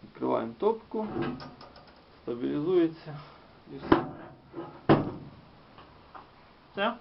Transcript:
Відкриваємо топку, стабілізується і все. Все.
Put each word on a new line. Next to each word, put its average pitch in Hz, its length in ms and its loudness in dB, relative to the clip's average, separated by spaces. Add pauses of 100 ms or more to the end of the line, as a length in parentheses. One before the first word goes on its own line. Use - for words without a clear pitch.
Відкриваємо 117 540 -2
топку, 220 500 -2 (1160)
стабілізується 147 920 0 (560)
і 139 40 -10
все. 135 280 6 (2750)
Все. 214 300 0